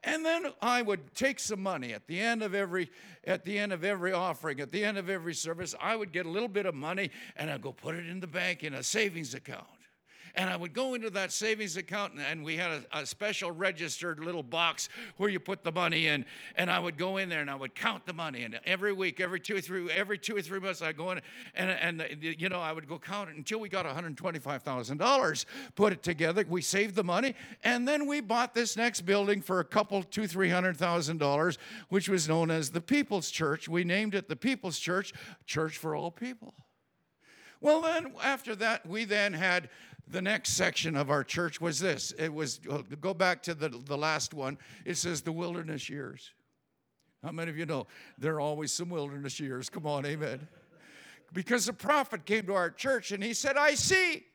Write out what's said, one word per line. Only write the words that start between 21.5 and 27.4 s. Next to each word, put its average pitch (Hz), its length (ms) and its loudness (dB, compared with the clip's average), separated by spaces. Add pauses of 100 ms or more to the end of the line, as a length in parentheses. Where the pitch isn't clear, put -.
and, 175 460 0
and, 151 220 -6
you 160 260 -2
know, 180 120 -2
I 160 120 -2
would 156 160 -8
go 160 100 -6
count 196 320 -6
it 147 60 -14
until 214 240 -4
we 214 80 -6
got 180 180 -2
a 147 40 -4
hundred 156 260 -4
twenty-five 143 460 -4
thousand 131 360 -2
dollars, 226 480 4 (280)
put 202 180 6
it 175 100 -6
together. 170 460 4
We 180 140 0
saved 202 320 2
the 202 100 2
money, 208 300 2 (280)